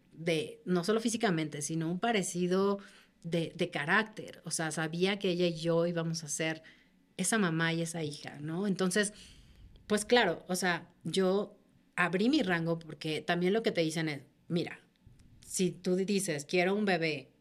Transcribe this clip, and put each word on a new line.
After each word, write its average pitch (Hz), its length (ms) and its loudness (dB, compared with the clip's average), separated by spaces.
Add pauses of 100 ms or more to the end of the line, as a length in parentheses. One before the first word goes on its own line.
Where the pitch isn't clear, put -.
(120)
de, 160 540 -2
no 180 180 0
solo 220 180 2
físicamente, 170 600 0
sino 160 300 -2
un 180 80 -4
parecido 196 800 0 (440)
de, 165 320 -2
de 170 140 -2
carácter. 170 760 -2
O 165 60 -8
sea, 160 200 -2
sabía 170 480 0
que 196 100 0
ella 180 180 2
y 170 80 0
yo 165 300 2
íbamos 165 380 -2
a 147 60 -12
ser 160 340 -4 (540)
esa 185 200 0
mamá 165 360 2
y 165 80 0
esa 165 220 -4
hija, 143 360 -10
¿no? 165 280 -4
Entonces, 196 460 0 (760)
pues 208 180 0
claro, 226 420 4
o 185 80 0
sea, 170 320 0 (160)
yo 190 540 0 (380)
abrí 180 340 2
mi 294 120 4
rango 165 380 0
porque 156 420 -6
también 180 320 2
lo 226 100 2
que 220 80 0
te 170 100 2
dicen 156 280 0
es, 135 120 -6 (260)
"Mira, - 320 -4 (680)
si 180 260 0
tú 185 240 -2
dices, 185 500 0
quiero 185 300 2
un 208 100 0
bebé 160 440 0 (120)